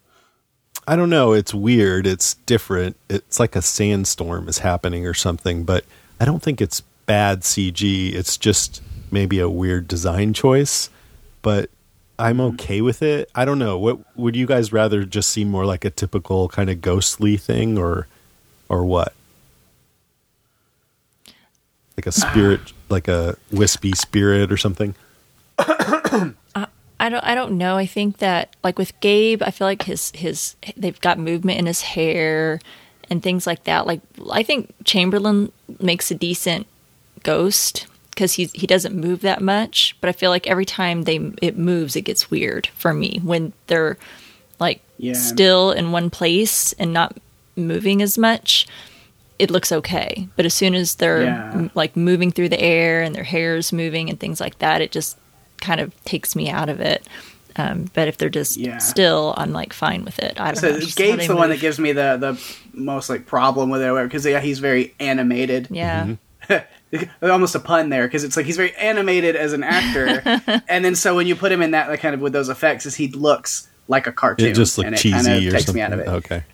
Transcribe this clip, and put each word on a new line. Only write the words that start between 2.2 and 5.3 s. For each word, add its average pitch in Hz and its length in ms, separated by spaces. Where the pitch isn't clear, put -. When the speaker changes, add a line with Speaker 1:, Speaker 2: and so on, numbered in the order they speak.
Speaker 1:
different. 92 520
It's - 320
like 117 160
a - 60
sandstorm 92 880
is 85 100
happening 87 480
or 87 80
something, 85 500